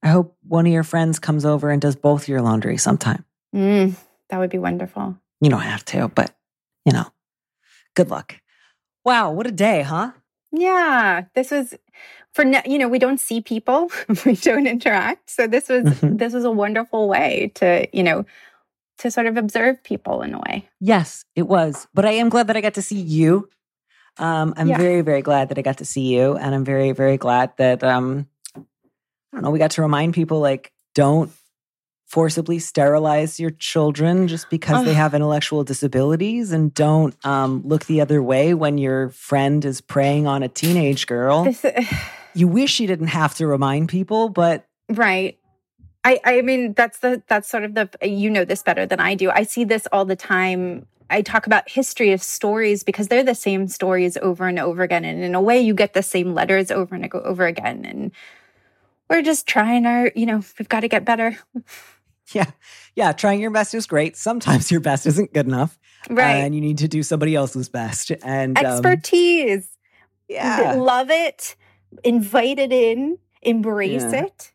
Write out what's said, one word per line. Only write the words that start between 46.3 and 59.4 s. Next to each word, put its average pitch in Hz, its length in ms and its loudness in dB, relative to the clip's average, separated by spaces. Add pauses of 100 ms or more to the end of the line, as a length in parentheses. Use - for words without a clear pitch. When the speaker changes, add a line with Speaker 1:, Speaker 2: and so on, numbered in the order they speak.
Speaker 2:
mean, 247 320 0
that's 233 260 0
the, 247 260 0
that's 208 220 0
sort 214 160 -4
of 208 100 -10
the, 214 160 -2 (180)
you 202 220 -2
know 196 140 2
this 180 180 -4
better 180 240 0
than 185 140 -2
I 185 160 0
do. 185 140 0
I 202 120 2
see 233 220 -2
this 220 260 -2
all 196 140 2
the 190 100 -2
time. 185 720 -4 (240)
I 202 120 0
talk 220 260 -2
about 208 200 2
history 247 440 0
of 190 100 0
stories 208 640 -2
because 202 240 -4
they're 247 160 2
the 254 100 0
same 196 320 -2
stories 180 520 -2
over 185 280 -2
and 180 140 -2
over 175 240 -2
again. 170 200 -2
And 165 200 -6
in 180 100 -4
a 185 60 2
way, 233 200 4
you 220 140 4
get 202 200 0
the 190 100 0
same 180 300 -2
letters 190 360 0
over 190 240 -4
and 180 160 -10
go-, - 120 -10
over 185 240 -2
again. - 380 -6
And - 280 -10 (960)
we're 330 120 4
just 302 260 0